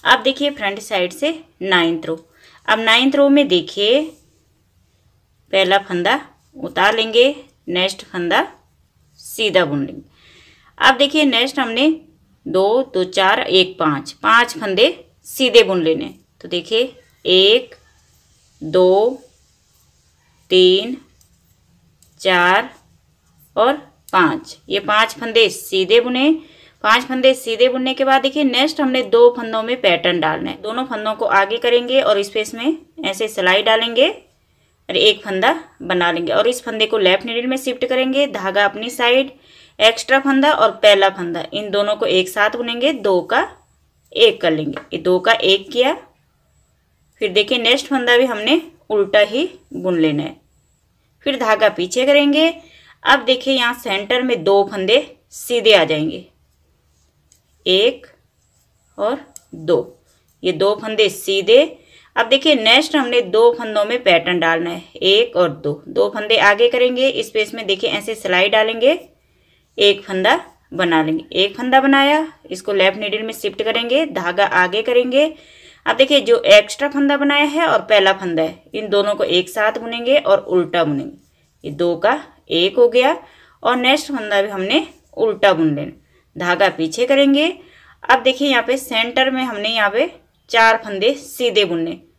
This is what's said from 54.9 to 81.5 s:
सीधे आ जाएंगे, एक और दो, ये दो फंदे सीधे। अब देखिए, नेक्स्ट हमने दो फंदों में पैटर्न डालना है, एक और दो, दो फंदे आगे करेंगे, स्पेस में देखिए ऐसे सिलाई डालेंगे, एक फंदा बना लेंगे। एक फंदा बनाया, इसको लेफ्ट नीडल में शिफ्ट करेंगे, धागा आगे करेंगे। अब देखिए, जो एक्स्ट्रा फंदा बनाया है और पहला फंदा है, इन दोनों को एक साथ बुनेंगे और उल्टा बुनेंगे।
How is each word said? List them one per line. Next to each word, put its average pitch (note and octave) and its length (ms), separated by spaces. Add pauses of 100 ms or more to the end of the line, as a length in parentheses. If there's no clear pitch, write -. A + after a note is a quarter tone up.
सीधे A3 420
आ F3+ 120
जाएंगे, D#3 400 (1400)
एक G3+ 400 (920)
और A3+ 220 (360)
दो, D#3+ 440 (440)
ये F#3 100
दो G3 220
फंदे A3 340
सीधे। G3 500 (560)
अब A3+ 140
देखिए, C4+ 260
नेक्स्ट B3 400
हमने B3 280
दो A3 300
फंदों A3 320
में A#3+ 180
पैटर्न F3 360
डालना E3 300
है, F3 140 (100)
एक G#3+ 420
और F3 160
दो, D3 380
दो G3+ 200
फंदे G#3 300
आगे G#3 300
करेंगे, B3 540
स्पेस G#3+ 300
में A3+ 140
देखिए G3 240
ऐसे G#3 240
सिलाई F#3+ 340
डालेंगे, A3+ 500 (800)
एक G3+ 260
फंदा G3+ 360 (340)
बना E3+ 300
लेंगे। D#3 220 (100)
एक G3 220
फंदा B3+ 240
बनाया, C#4 440 (260)
इसको F#3 220
लेफ्ट F#3+ 260
नीडल G#3+ 240
में A3 100
शिफ्ट - 300
करेंगे, A#3 440
धागा F3+ 380 (120)
आगे F3+ 240
करेंगे। B3+ 520 (520)
अब A#3 120
देखिए, C4+ 240
जो A#3 260
एक्स्ट्रा G#3 420
फंदा C#4+ 280
बनाया C#4+ 280
है D#4 220
और A3+ 160
पहला G3 320
फंदा E3+ 280
है, D#3+ 200 (100)
इन G#3+ 160
दोनों G3+ 260
को G3+ 100
एक F3+ 240
साथ A3 300
बुनेंगे A#3 380
और G3 220
उल्टा F3 440
बुनेंगे। C#3+ 320 (480)